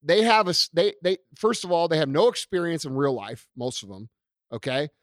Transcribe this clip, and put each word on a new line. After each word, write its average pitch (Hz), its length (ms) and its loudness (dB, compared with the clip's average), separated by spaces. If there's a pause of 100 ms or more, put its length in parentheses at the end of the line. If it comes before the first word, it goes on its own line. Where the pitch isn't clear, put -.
they 180 220 2
have 220 240 4
a 175 100 0
s-, - 160 -2
they, 170 300 2
they, 185 160 0 (160)
first 220 280 -2
of 180 80 -2
all, 170 160 2
they 160 120 2
have 143 100 0
no 165 180 4
experience 170 560 -2
in 135 120 -6
real 139 180 2
life, 113 420 -10
most 123 280 -8
of 98 60 -18
them, 101 200 -16 (420)
okay? 131 380 -4 (140)